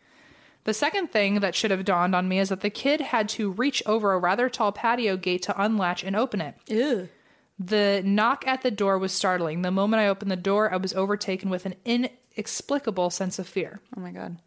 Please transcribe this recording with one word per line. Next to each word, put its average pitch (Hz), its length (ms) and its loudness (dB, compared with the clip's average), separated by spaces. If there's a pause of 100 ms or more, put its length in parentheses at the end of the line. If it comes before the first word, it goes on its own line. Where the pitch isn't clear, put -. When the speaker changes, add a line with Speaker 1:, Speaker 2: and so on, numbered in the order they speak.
(640)
Speaker 1:
The 220 100 0
second 330 380 0
thing 202 300 2
that 190 120 0
should - 160 0
have 190 160 2
dawned 185 300 2
on 185 140 2
me 185 100 2
is 196 100 2
that 190 120 -2
the 208 80 0
kid 285 320 0
had 226 280 0
to 202 220 -2
reach 247 340 -2
over 208 280 2
a 190 60 2
rather 202 300 2
tall 214 220 0
patio 226 460 0
gate 180 260 -2
to - 180 -4
unlatch 196 420 0
and 196 120 -4
open 220 260 0
it. 147 140 -8 (120)
Speaker 2:
Ew. 220 420 0 (480)
Speaker 1:
The 202 460 2
knock 214 440 2
at 262 160 0
the 254 80 2
door 196 260 2
was 190 160 -2
startling. 175 480 0
The 180 100 0
moment 208 300 2
I 208 60 4
opened 196 240 0
the 190 40 0
door, 196 380 2
I 185 40 0
was 185 160 -2
overtaken 196 560 -2
with 180 160 -4
an 185 100 -6 (100)
inexplicable 233 1200 -2
sense 185 300 -4
of 185 80 -8
fear. - 320 -6 (160)
Speaker 2:
Oh 185 60 -10
my 180 100 -12
God. 175 360 -10